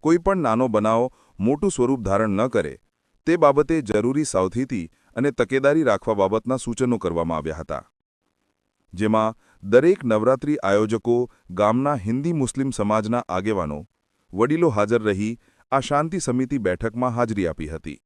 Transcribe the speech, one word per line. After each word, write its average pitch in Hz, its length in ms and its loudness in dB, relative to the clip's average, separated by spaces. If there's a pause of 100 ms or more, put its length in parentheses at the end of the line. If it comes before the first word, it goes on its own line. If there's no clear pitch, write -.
કોઈ 170 220 2
પણ 190 200 0
નાનો 120 240 2
બનાવ 110 400 2 (300)
મોટું 147 380 0
સ્વરૂપ 123 280 2
ધારણ 98 320 2
ન 120 120 0
કરે 80 260 -2 (520)
તે 170 100 2
બાબતે 151 460 4
જરૂરી 117 480 0
સાવચેતી 95 540 -2 (300)
અને 131 160 0
તકેદારી 135 580 2
રાખવા 104 300 0
બાબતના 110 440 0
સૂચનો 120 360 -2
કરવામાં 82 400 -2
આવ્યા 78 240 -8
હતા, 73 200 -8 (1080)
જેમાં 110 420 0 (280)
દરેક 135 400 6
નવરાત્રિ 127 560 0
આયોજકો 107 540 2 (380)
ગામના 110 460 2
હિન્દી 127 360 -4
મુસ્લિમ 135 380 -2
સમાજના 110 560 -2
આગેવાનો, 92 500 -4 (560)
વડીલો 147 360 0
હાજર 107 320 0
રહી 107 280 -2 (420)
આ 135 100 0
શાંતિ 160 400 -2
સમિતિ 131 380 -2
બેઠકમાં 113 560 -4
હાજરી 110 320 -2
આપી 78 240 -8
હતી. 80 340 -12